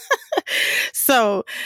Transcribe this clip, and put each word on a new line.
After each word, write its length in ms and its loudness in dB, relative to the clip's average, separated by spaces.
So, 500 2